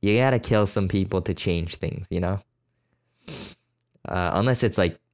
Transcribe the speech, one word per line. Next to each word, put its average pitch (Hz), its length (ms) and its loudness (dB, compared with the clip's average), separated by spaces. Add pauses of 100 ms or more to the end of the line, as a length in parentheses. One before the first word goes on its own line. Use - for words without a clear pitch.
You 104 160 4
gotta 127 220 4
kill 107 280 2
some 98 220 0
people 95 340 0
to 92 120 -2
change 85 420 -4
things, - 340 -8
you 87 100 -2
know? 92 200 -2 (1700)
Uh, 90 240 -2
unless 120 300 2
it's, 107 160 2
like, 87 200 2 (160)